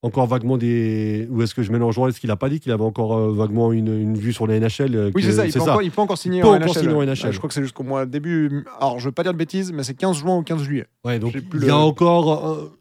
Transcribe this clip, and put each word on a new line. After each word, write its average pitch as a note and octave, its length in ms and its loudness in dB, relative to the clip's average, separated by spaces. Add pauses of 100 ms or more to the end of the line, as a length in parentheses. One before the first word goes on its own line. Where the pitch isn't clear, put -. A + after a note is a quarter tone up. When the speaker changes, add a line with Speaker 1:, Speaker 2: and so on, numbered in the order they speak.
Speaker 1:
encore B2 260 0
vaguement B2 300 0
des, A2+ 720 0
ou A2+ 100 0
est-ce A2+ 140 -2
que B2 80 -2
je G2+ 80 -2
mélange, A#2 260 0
est-ce B2+ 220 0
qu'il A#2 100 -6
a G#2 60 0
pas C3 120 -4
dit D3+ 120 -2
qu'il C3 120 -6
avait G#2+ 120 0
encore, A2 340 -2
euh, A2 160 0
vaguement A2 380 2
une, A2+ 160 0
une G#2+ 280 0
vue A2 180 -2
sur A2+ 120 -2
la A2 100 2
N A2 80 2
H A2+ 200 -2
L, C3 120 0
euh, G#2 200 0
Speaker 2:
Oui, G3 80 2
Speaker 1:
que F3 40 2
Speaker 2:
c'est - 80 4
ça, - 120 2
il - 60 -2
peut C3 60 0
Speaker 1:
ça. D3+ 120 2
Speaker 2:
encore, G#3+ 100 4
il F#3 80 -2
peut G#3 120 -2
encore G3+ 180 0
signer F3+ 200 -2
Speaker 1:
Il - 40 2
peut A3+ 60 10
Speaker 2:
en - 80 10
Speaker 1:
encore F3 100 2
Speaker 2:
N F3 60 2
H - 40 0
L. D#3+ 60 0
Speaker 1:
signer D#3+ 100 2
en D3+ 80 2
N C#3 80 0
H C3+ 120 -2
L. - 40 -4
Speaker 2:
Ouais, A2+ 80 0
je G2 60 -6
crois D3+ 80 -8
que C3+ 80 -6
c'est C#3+ 80 -2
jusqu'au C3 200 -8
mois C3+ 220 -2
début, D3 580 -2 (160)
alors B2 200 0
je B2 60 -6
veux C#3 60 -2
pas E3+ 120 -2
dire F#3 100 0
de E3+ 60 -4
bêtises, F3+ 340 -4
mais D3 100 -6
c'est B2+ 120 -8
quinze F#3 220 0
juin F3 200 0
ou E3 60 0
quinze D#3+ 180 -2
juillet. C#3 240 -2 (200)
Speaker 1:
Ouais, A#2+ 120 0
donc A2+ 160 -2
Speaker 2:
J'ai C3+ 80 -6
plus F3 180 -6
Speaker 1:
il - 60 2
y C3+ 60 6
a - 20 6
Speaker 2:
le D3 60 6
Speaker 1:
encore D#3+ 680 4
un D#3 240 -6 (120)